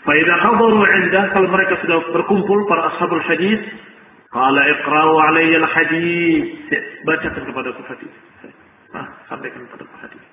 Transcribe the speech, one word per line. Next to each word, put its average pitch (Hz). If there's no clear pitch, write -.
Fa 147
idza 170
hadaru 220
'indah, 185
kalau 180
mereka 185
sudah 165
berkumpul, 196
para 165
ashabul 165
hadis, 185
qala 135
iqra'u 151
'alayya 160
al-hadis, 165
bacakan 160
kepadaku 127
hadis. -
Ah, -
sampaikan 127
kepadaku -
hadis. -